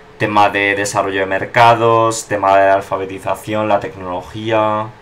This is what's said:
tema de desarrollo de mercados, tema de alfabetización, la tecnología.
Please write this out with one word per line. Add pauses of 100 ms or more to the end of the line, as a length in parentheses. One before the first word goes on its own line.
(180)
tema
de
desarrollo
de
mercados,
tema
de
alfabetización,
la
tecnología. (140)